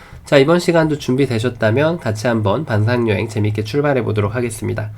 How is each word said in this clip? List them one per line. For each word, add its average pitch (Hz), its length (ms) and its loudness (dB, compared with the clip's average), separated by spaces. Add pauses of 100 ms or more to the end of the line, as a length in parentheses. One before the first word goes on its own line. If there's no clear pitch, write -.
(240)
자, 151 140 4
이번 160 220 6
시간도 160 400 2
준비되셨다면 127 1000 0
같이 110 280 -4
한번 113 360 0
반상여행 110 640 0
재밌게 107 360 -2
출발해 143 400 0
보도록 104 320 -2
하겠습니다. 107 640 -4